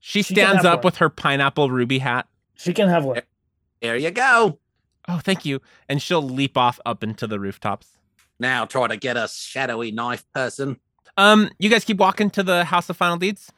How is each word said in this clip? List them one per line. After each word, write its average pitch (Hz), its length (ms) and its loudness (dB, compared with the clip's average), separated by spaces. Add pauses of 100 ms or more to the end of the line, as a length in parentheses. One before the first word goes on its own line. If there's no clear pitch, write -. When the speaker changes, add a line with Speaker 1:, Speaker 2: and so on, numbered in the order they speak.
Speaker 1:
She 202 220 -4
Speaker 2:
She 185 120 -4
can 202 120 6
Speaker 1:
stands 190 180 4
Speaker 2:
have 170 80 6
Speaker 1:
up 170 60 0
Speaker 2:
one. 185 100 0
Speaker 1:
with - 80 -6
her 160 120 2
pineapple 139 600 0
ruby 127 280 0
hat. 127 280 -4 (280)
Speaker 2:
She 180 180 -4
can 196 160 2
have 170 160 2
one. 123 160 -4 (600)
Speaker 3:
There 117 140 -4
you 156 160 -2
go. 233 480 2 (500)
Speaker 1:
Oh, 175 140 -4
thank 190 220 -2
you. 165 160 -4 (260)
And 143 140 -2
she'll 170 200 0
leap 131 360 -2
off 123 280 2
up 117 160 -6
into 110 260 -8
the 107 120 -6
rooftops. 98 480 -8 (540)
Speaker 3:
Now 123 240 -2
try 123 220 -2
to 110 100 -4
get 123 180 -6
us, 110 220 -6
shadowy 120 520 -6
knife 117 440 -8
person. 135 480 -6 (340)
Speaker 1:
Um, 208 340 6 (100)
you 208 100 0
guys 226 160 2
keep 220 120 -2
walking 196 340 2
to 202 120 -2
the 175 220 0
House 175 240 0
of 175 80 -8
Final 175 180 0
Deeds 190 420 -6